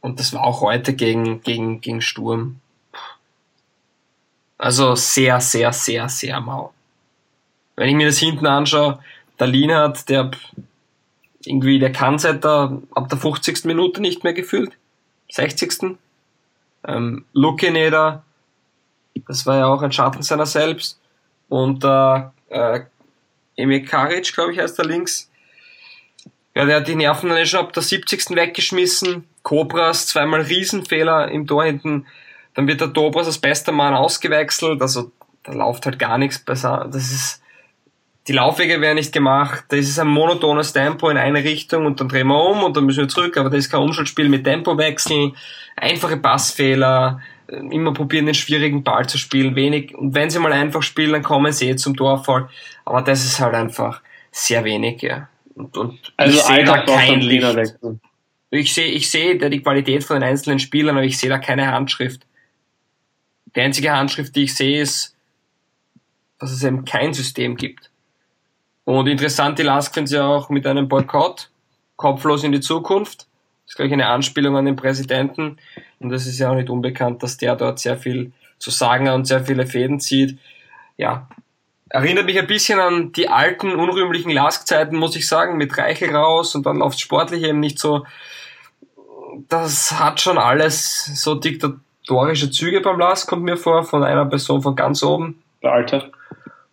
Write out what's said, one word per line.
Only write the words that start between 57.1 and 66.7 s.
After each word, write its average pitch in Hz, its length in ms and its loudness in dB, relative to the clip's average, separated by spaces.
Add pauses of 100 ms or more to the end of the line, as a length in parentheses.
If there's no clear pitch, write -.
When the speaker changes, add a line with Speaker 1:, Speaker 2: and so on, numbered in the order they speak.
Speaker 2:
einen 131 100 4
Speaker 1:
Licht. 123 200 4
Speaker 2:
Trainerwechsel. 113 580 -2 (500)
Speaker 1:
Ich 143 240 0
seh, 165 120 0
ich 147 240 -2
seh 175 280 2
da 143 100 0
die 143 140 -2
Qualität 139 420 0
von 151 120 -2
den 135 120 0
einzelnen 139 300 0
Spielern, 147 380 0
aber 135 100 2
ich 131 120 -2
seh 131 100 -2
da 131 100 0
keine 135 320 -2
Handschrift. 131 520 -4 (1300)
Die 123 60 -2
einzige 139 320 0
Handschrift, 139 420 -4
die 143 100 2
ich 135 100 -4
sehe, 139 260 0
ist, - 340 -4 (1200)
dass 135 120 -8
es 131 140 -6
eben 131 200 0